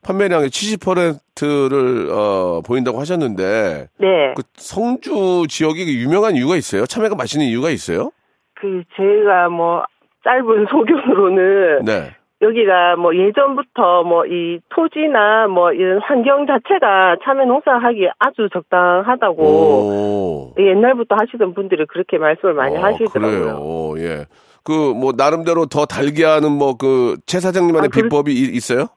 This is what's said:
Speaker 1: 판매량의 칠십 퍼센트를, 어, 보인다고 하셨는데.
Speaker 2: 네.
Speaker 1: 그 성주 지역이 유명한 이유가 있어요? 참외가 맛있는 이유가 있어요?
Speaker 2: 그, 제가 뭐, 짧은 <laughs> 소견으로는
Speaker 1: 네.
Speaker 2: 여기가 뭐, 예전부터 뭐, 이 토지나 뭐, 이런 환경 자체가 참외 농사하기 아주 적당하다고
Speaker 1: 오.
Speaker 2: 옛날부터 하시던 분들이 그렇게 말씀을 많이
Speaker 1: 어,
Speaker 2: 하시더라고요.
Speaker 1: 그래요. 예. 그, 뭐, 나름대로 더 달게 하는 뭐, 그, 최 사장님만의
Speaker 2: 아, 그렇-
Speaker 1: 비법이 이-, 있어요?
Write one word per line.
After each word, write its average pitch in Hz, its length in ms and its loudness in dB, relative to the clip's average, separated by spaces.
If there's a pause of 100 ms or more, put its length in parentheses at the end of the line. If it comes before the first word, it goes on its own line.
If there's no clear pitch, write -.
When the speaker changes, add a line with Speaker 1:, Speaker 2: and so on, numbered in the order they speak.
Speaker 1:
판매량의 180 460 0
칠십 208 340 -6
퍼센트를, 139 1300 -2
어, 95 540 -2
보인다고 123 340 -2
하셨는데. 107 880 -4 (120)
Speaker 2:
네. 175 360 2
Speaker 1:
그 135 80 -8 (120)
성주 196 960 -2
지역이 156 520 -2
유명한 185 340 2
이유가 170 200 0
있어요? 117 300 -2
참외가 214 300 -2
맛있는 143 320 -2
이유가 120 220 -2
있어요? 113 420 -4 (440)
Speaker 2:
그, 190 280 -6 (120)
제가 196 540 2
뭐, 170 340 -2 (400)
짧은 226 440 2
<laughs> - 40 -6
소견으로는 196 1120 2
Speaker 1:
네. 95 260 -2 (300)
Speaker 2:
여기가 196 540 4
뭐, 175 180 2
예전부터 208 920 2
뭐, 170 220 2
이 170 340 -6 (100)
토지나 247 760 0
뭐, 175 260 2
이런 185 260 0
환경 277 480 0
자체가 202 760 2
참외 269 200 2
농사하기 240 640 2 (120)
아주 233 340 0
적당하다고 180 880 0
Speaker 1:
오. 151 1120 0
Speaker 2:
옛날부터 220 640 2
하시던 214 340 -4
분들이 185 340 -4
그렇게 180 300 -6
말씀을 160 360 0
많이 143 240 -2
Speaker 1:
어, 175 40 -4
Speaker 2:
하시더라고요. 82 1120 -4
Speaker 1:
그래요. 82 160 -6
예. 76 160 -8 (380)
그, - 80 -6
뭐, 135 460 0
나름대로 165 480 0
더 - 200 -2
달게 147 380 -2
하는 156 300 4
뭐, 139 240 0
그, 123 480 0
최 180 160 -4
사장님만의 170 460 2
Speaker 2:
아, - 40 0
그렇- - 120 2
Speaker 1:
비법이 147 280 0
이-, 127 240 0
있어요? 123 420 -2